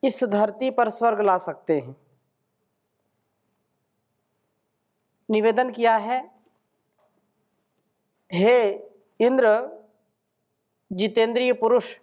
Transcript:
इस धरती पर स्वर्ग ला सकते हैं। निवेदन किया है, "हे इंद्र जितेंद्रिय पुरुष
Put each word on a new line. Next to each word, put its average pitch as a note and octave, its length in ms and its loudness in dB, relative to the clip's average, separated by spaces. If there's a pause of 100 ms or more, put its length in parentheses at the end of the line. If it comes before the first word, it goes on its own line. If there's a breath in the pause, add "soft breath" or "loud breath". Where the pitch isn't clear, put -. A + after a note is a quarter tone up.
इस C4 220 0
धरती G#3+ 460 -2
पर A#3+ 200 0
स्वर्ग G#3+ 300 -2
ला F#3+ 180 2
सकते D#3+ 420 -4
हैं। C3 160 -18 (3250)
निवेदन A3+ 400 0
किया A3+ 260 0
है, A3 220 -4 (2250)
"हे G#3+ 380 2 (500)
इंद्र B3 260 4 (1500)
जितेंद्रिय A3+ 600 0
पुरुष A#3 500 0